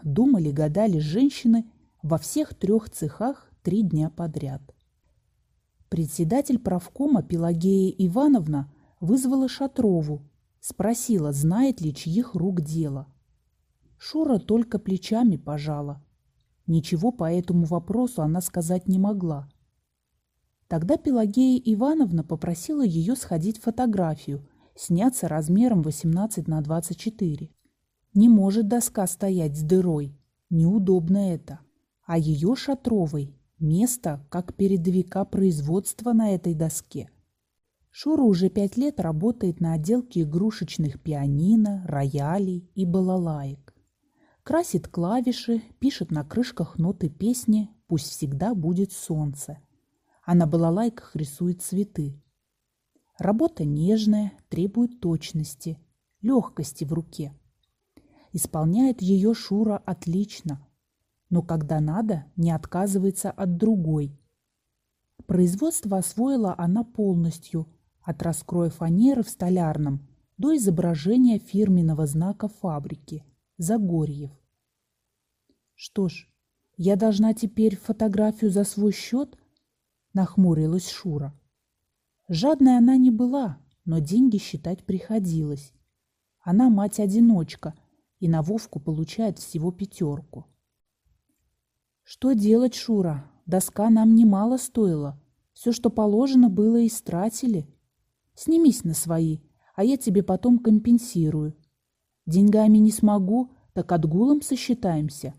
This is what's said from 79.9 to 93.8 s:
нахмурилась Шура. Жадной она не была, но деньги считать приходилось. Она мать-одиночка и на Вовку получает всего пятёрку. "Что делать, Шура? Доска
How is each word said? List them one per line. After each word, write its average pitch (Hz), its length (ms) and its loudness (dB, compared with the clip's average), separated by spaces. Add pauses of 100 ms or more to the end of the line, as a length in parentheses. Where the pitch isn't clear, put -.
нахмурилась 175 720 2
Шура. 143 500 -8 (920)
Жадной 254 500 4
она 247 180 6
не 254 140 6
была, 247 480 -2 (260)
но 160 140 0
деньги 208 400 2
считать - 480 -8
приходилось. 165 880 -4 (680)
Она 226 300 4
мать-одиночка 202 1040 2 (440)
и 180 80 -4
на 160 140 2
Вовку 175 400 -4
получает 160 580 -4
всего 170 340 -6
пятёрку. 170 720 -8 (1600)
"Что - 300 -2
делать, 226 420 4
Шура? 175 560 -2 (140)
Доска 185 460 0